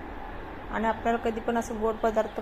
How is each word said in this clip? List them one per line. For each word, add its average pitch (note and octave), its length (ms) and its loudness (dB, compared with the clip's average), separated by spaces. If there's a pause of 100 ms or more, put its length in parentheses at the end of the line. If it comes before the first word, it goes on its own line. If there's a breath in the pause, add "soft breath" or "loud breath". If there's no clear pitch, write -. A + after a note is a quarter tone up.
(720)
आणि G#3 160 0
आपल्याला A#3 340 2
कधी A3+ 200 0
पण A#3 180 2
असं A3+ 220 -2
गोड A3 140 2
पदार्थ A3 480 2